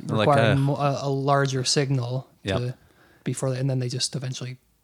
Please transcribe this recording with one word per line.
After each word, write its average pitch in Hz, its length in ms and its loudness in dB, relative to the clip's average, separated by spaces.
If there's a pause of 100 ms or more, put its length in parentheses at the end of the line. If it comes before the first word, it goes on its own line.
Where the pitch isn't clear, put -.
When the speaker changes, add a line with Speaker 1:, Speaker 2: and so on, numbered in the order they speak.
Speaker 1:
like, 110 200 2
Speaker 2:
requiring 117 300 4
Speaker 1:
uh, 139 40 2
Speaker 2:
mo-, 139 140 2
a, 139 280 0
a 139 60 -2
larger 135 540 2
signal 131 640 -2 (160)
Speaker 1:
Yep. 95 140 0
Speaker 2:
to, 123 180 -4 (480)
before 135 280 -2
they, 127 80 -4
and 135 100 0
then 127 100 0
they 123 100 -4
just 127 260 -4
eventually 127 420 -8 (260)